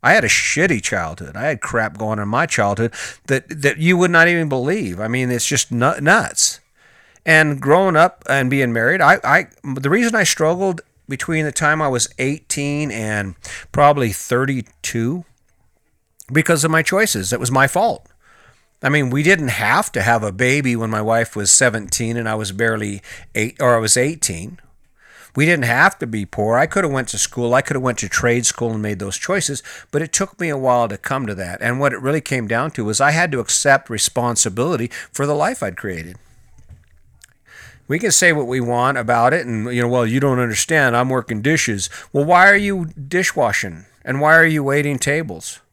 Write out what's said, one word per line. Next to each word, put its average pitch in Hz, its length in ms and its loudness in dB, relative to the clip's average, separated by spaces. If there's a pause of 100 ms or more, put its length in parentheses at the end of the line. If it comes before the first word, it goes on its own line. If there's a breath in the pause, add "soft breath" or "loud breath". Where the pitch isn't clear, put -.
I 139 100 4
had 202 120 4
a 110 40 0
shitty 147 540 0
childhood. 80 540 -6
I 113 80 -8
had 147 160 -2
crap 110 360 -4
going 110 220 -4
on 104 60 -4
in 101 40 -6
my 123 180 0
childhood 107 460 0 (360 loud breath)
that, 135 200 -2
that 143 300 -2
you 175 180 4
would 180 140 4
not 170 160 6
even 165 220 0
believe. 131 500 -2
I 107 80 -6
mean, 123 240 -2
it's 120 160 -2
just - 240 -2
nu-, 123 300 2
nuts. - 580 2 (680 soft breath)
And 156 380 4
growing 170 340 4
up 170 320 2
and 131 220 0
being 135 220 0
married, 123 280 2
I, 165 220 6
I, 151 240 2 (160)
the 139 260 -6
reason 226 280 2
I 208 80 2
struggled 170 560 0 (280)
between 156 360 -2
the 147 80 -4
time 156 300 0
I 147 60 0
was 123 200 -2 (100)
eighteen 143 720 -4
and 104 440 -4 (380 loud breath)
probably 143 380 4
thirty-two, 127 1160 -4 (1040)
because 160 320 2
of 160 60 0
my 160 120 2
choices. 170 480 -2
It 120 100 -2
was 123 100 -2
my 135 160 4
fault. 202 400 -2 (760 soft breath)
I 135 60 0
mean, 139 220 0
we 143 120 0
didn't 160 260 2
have 113 440 0
to 104 100 -2
have 117 200 2
a 104 100 -4
baby 127 440 0
when 113 120 -4
my 110 140 -2
wife 113 340 0
was 104 160 0
seventeen 113 640 0
and 117 100 -4
I 110 100 -2
was 104 160 -6
barely 107 500 -4 (320 loud breath)
eight, 110 260 -4
or 123 160 2
I 113 40 2
was 110 180 0
eighteen. 160 600 -4 (760 loud breath)
We 143 80 2
didn't 160 220 2
have 139 320 4
to 147 80 -6
be 110 180 -4
poor. 107 320 -2
I 147 100 4
could 180 180 -2
have 143 80 -2
went 131 160 -4
to 104 100 -8
school. 120 340 -2
I 131 80 4
could 139 140 -4
have 131 80 -4
went 123 160 -2
to 101 100 -6
trade 120 380 0
school 117 240 -2
and 110 100 -4
made 104 180 -4
those 98 200 -8
choices, 175 440 -4 (280 loud breath)
but 147 100 -2
it 160 100 -6
took - 300 -4
me 170 80 -2
a 143 80 -4
while 123 320 2
to 98 80 -8
come 135 300 -4
to 104 80 -6
that. 92 260 -8
And 120 200 -2
what 143 120 2
it 107 80 -8
really 143 220 -2
came 117 240 -4
down 120 240 -2
to - 140 -6
was 107 160 -2
I 143 100 4
had 165 220 0
to 127 80 -2
accept 135 500 2
responsibility 120 1000 -2 (220 loud breath)
for 139 140 -4
the 147 80 0
life 170 280 -2
I'd 92 140 -6
created. 90 400 -10 (1700 loud breath)
We 151 120 -2
can 208 140 0
say 175 200 4
what 147 140 0
we 127 140 -2
want 120 360 0
about 120 380 4
it 170 100 -2
and, 117 300 -4
you 120 80 0
know, 120 60 0
"Well, 123 180 2
you 117 120 0
don't 131 200 2
understand. 123 580 2
I'm 127 140 2
working 117 320 -4
dishes." 120 480 -2 (240 loud breath)
Well, 143 100 2
why 180 240 8
are 202 80 6
you 196 300 -2
dishwashing? 135 960 -2 (200)
And 135 180 -2
why 156 140 6
are 165 100 8
you 156 180 0
waiting 143 340 0
tables? 139 600 -4 (120)